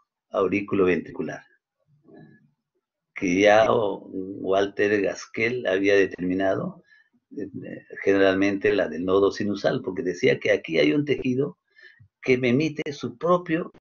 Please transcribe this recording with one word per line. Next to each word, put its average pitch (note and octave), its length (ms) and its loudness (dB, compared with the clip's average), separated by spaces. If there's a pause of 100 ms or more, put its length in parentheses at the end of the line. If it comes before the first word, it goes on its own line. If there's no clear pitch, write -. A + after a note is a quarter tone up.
(300)
aurículo-ventricular, F#2 1120 -2 (1700)
que F#2 240 0
ya, G#2 320 6
oh, G#2 380 -2
Walter G2 920 -2
Gaskell A2+ 640 -4
había G2 280 2
determinado, F#2+ 880 0 (540)
eh, - 140 -10 (520)
generalmente G2 720 2
la F2+ 160 0
del D#2 160 -8
nodo F#2+ 260 4
sinusal, G2 520 -4
porque F2 200 -6
decía F2 380 0
que A2 120 0
aquí C3 260 0
hay D3 160 4
un D3 100 0
tejido C3+ 540 -2 (640)
que B2+ 160 2
me B2+ 100 0
emite D3 460 0
su - 240 -10
propio F3 520 -2 (100)